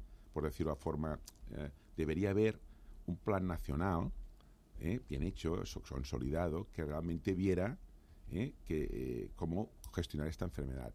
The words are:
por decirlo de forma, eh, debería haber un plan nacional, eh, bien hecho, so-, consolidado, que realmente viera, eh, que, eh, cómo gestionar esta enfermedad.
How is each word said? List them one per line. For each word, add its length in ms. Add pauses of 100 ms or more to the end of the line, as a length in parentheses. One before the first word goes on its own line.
(340)
por 100
decirlo 300
de 80
forma, 380 (320)
eh, 200 (260)
debería 340
haber 280 (460)
un 120
plan 300
nacional, 640 (680)
eh, 300
bien 140
hecho, 420
so-, 160
consolidado, 920
que 140
realmente 480
viera, 440 (540)
eh, 220 (120)
que, 260
eh, 440
cómo 340 (240)
gestionar 340
esta 180
enfermedad. 500